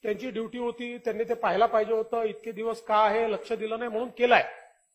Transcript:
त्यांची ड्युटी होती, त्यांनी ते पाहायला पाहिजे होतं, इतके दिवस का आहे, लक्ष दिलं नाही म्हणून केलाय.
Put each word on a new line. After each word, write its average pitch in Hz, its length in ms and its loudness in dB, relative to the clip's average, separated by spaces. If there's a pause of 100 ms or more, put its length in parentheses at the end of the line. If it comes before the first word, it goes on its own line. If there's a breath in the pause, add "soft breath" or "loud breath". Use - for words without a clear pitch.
त्यांची 214 280 -4
ड्युटी 226 280 -8
होती, 240 400 -6
त्यांनी 226 260 -4
ते 233 100 -2
पाहायला 208 320 2
पाहिजे 220 260 0
होतं, 226 300 -2
इतके 220 300 -6
दिवस 220 300 -6
का 214 140 0
आहे, 220 360 4
लक्ष - 200 -6
दिलं 220 260 -6
नाही 240 120 -6
म्हणून 226 180 -4
केलाय. 240 360 6 (500)